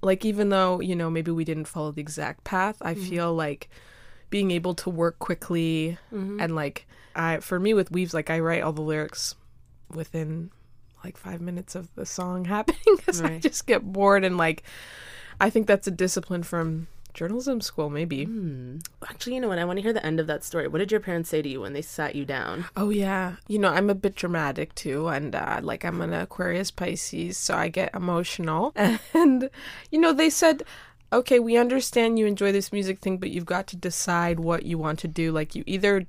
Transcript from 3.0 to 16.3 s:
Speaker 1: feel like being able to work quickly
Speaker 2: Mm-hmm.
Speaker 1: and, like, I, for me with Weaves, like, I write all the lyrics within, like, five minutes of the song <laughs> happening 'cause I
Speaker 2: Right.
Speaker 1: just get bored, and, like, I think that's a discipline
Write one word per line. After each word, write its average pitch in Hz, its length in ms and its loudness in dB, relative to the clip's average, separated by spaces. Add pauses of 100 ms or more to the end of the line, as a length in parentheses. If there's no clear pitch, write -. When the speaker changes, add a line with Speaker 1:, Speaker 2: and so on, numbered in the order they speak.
Speaker 1:
feel 170 240 0
like 151 360 -4 (640)
being 196 200 2
able 175 240 0
to - 160 -6
work 165 280 0
quickly 165 800 -2 (160)
Speaker 2:
Mm-hmm. 202 260 -6
Speaker 1:
and, 165 160 -2
like, 147 320 -6 (280)
I, 165 240 0
for 185 200 -4
me 208 160 4
with 190 160 2
Weaves, 175 220 -2
like, 160 180 -2
I 160 80 2
write 165 240 2
all 156 100 0
the 151 100 -6
lyrics 151 500 -4 (560)
within, 160 600 -6 (520)
like, - 140 -14
five 185 240 -10
minutes 175 340 -8
of 180 200 -12
the 196 120 -8
song 180 380 -4
<laughs> 185 100 -2
happening 311 500 6
'cause 175 160 0
I 165 80 0
Speaker 2:
Right. 160 120 -6
Speaker 1:
just - 260 0
get 196 240 4
bored, 196 320 6
and, 185 140 2
like, 165 240 0 (800)
I 196 120 6
think 226 140 4
that's 202 220 4
a 196 40 -2
discipline 180 520 0